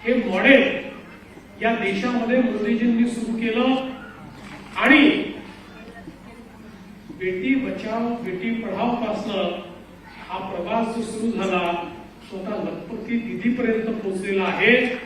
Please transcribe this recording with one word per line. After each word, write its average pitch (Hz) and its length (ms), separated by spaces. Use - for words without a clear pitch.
हे 233 100
मॉडेल - 1400
या 226 140
देशामध्ये 226 640
मोदीजींनी 226 720
सुरू 226 260
केलं 240 380
आणि 285 180
बेटी 185 340
बचाव 214 440
बेटी 185 280
पढाव 214 340
पासनं 208 460
हा 185 80
प्रवास 226 460
जो 233 80
सुरू 226 280
झाला, 190 300
स्वतः 190 340
लखपती 220 560
दिदीपर्यंत 220 680
पोहोचलेला 196 420
आहे 196 320